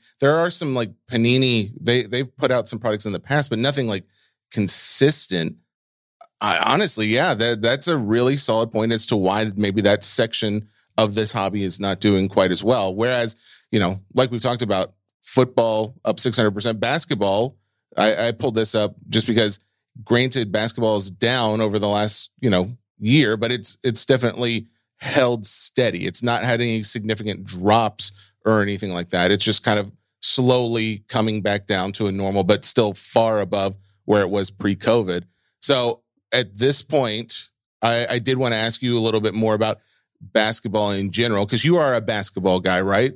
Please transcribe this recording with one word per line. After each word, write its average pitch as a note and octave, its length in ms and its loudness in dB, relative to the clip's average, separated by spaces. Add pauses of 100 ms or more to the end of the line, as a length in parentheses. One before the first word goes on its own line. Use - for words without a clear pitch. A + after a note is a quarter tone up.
(200)
there D3 160 4
are E3+ 140 0
some, D3+ 240 -4
like, A2+ 160 -4 (200)
Panini, A#2+ 680 2
they, A#2+ 240 2
they've B2 320 -6
put C3 140 0
out A#2+ 180 0
some A#2 100 -8
products G#2+ 280 -4
in G2+ 60 -4
the F2+ 80 -6
past, C#3+ 300 -2
but A2 80 -2
nothing, C3+ 280 -2
like, G2 180 -4 (460)
consistent. - 1080 0 (840)
I, G2 180 0 (140)
honestly, D3 340 0
yeah, C3 280 2
that, A2+ 280 0
that's B2+ 240 0
a E3+ 100 0
really A#2+ 400 2
solid A2+ 340 0
point A2+ 220 0
as A2 140 -2
to A2+ 100 0
why G2+ 400 0
maybe G2+ 260 0
that G2+ 220 2
section A2 640 -2 (280)
of G#2+ 180 0
this G#2+ 180 -2
hobby G2 320 -2
is F#2 160 -4
not G2 200 -2
doing G2 280 2
quite F#2+ 220 4
as F2+ 140 -2
well. G#2 300 0
Whereas, A#2+ 420 -2 (340)
you A#2 80 0
know, G2 220 0 (140)
like B2+ 160 2
we've A#2+ 120 -6
talked B2 200 -2
about, G2 320 -2 (260)
football A2+ 760 0 (100)
up G#2+ 160 0
six A#2 160 0
hundred G#2+ 160 4
percent, G#2+ 280 -4
basketball, A#2 760 0 (400)
I, G#2+ 320 2
I A#2+ 40 -2
pulled A2+ 220 -2
this A2 220 0
up G#2 180 0 (140)
just - 180 0
because, G#2+ 320 2 (460)
granted, A#2+ 480 0
basketball A2 440 0
is G2 140 -4
down A#2 500 0
over G#2+ 180 0
the G2+ 100 0
last, G#2 420 -2 (100)
you B2+ 100 2
know, F#2 180 2 (300)
year, A2+ 380 2
but A#2 140 -2
it's, A#2 320 -6
it's A#2+ 240 0
definitely A#2 640 0 (300)
held B2 460 0
steady. F#2+ 640 -2
It's F2+ 160 -6
not A#2 220 -2
had A#2+ 160 0
any A2+ 240 -2
significant G#2 600 -6
drops G2+ 680 0 (320)
or G#2+ 180 4
anything G2+ 300 -4
like F2 180 -6
that. F#2 220 2
It's G2 120 2
just - 200 -2
kind G#2+ 160 2
of G2+ 120 -8 (280)
slowly A#2 880 0
coming A2 340 -2
back G2+ 240 -2
down G2 260 -2
to G#2+ 140 -4
a G2 60 -2
normal, G2 320 -2
but G2+ 200 2
still G#2+ 300 0
far A2+ 460 0
above G2 360 -2 (280)
where G#2 180 4
it F#2 80 0
was G2 200 -2
pre-covid. G2 760 0 (360)
So B2 420 0 (300)
at G#2 260 -2
this C3+ 240 2
point, A#2 680 -2 (320)
I, A#2 240 2
I A#2+ 120 -2
did B2+ 200 -2
wanna A#2+ 180 0
ask A2+ 260 -2
you A#2+ 160 0
a - 20 2
little A2 200 0
bit G#2 140 -2
more A2 200 0
about G#2+ 240 -2 (420)
basketball G#2+ 720 0
in G2 180 -2
general, G#2 360 0
'cause A#2 180 -2
you E3+ 120 4
are C#3+ 180 2
a A2+ 60 0
basketball F#2+ 600 0
guy, F#2 200 2
right? G#2 340 2